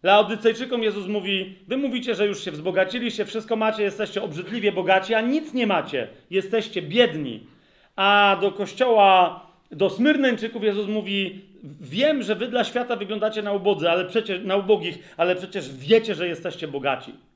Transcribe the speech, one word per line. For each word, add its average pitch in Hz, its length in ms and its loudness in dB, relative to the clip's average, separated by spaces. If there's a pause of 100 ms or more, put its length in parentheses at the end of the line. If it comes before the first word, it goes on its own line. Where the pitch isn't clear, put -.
Laodycejczykom 220 800 2
Jezus 202 240 -4
mówi: 190 480 -4 (120)
„Wy 254 100 -4
mówicie, 254 380 -2
że 208 120 0
już 202 160 -4
się 180 80 -6
wzbogaciliście, 190 760 -2
wszystko 220 300 -4
macie, 214 280 0
jesteście 202 380 -4
obrzydliwie 196 500 -4
bogaci, 190 420 2
a 220 80 2
nic 277 320 -2
nie 240 140 0
macie, 147 400 -2 (220)
jesteście 190 520 -2
biedni”. 151 680 0 (480)
A 202 460 4
do 196 100 2
kościoła, 196 920 4 (300)
do 175 180 2
Smyrneńczyków 247 720 0
Jezus 208 240 0
mówi: 196 540 -4 (400)
„Wiem, 247 420 0
że 202 120 -2
wy 240 120 -6
dla 233 160 0
świata 240 320 -4
wyglądacie 214 460 -4
na 202 120 -4
ubodzy, 180 360 2
ale 180 160 2
przecież, 202 380 -4
na 190 120 0
ubogich, 190 600 0
ale 180 180 2
przecież 180 420 -10
wiecie, 214 380 2
że 175 120 -4
jesteście 160 400 -8
bogaci”. 135 460 -4 (220)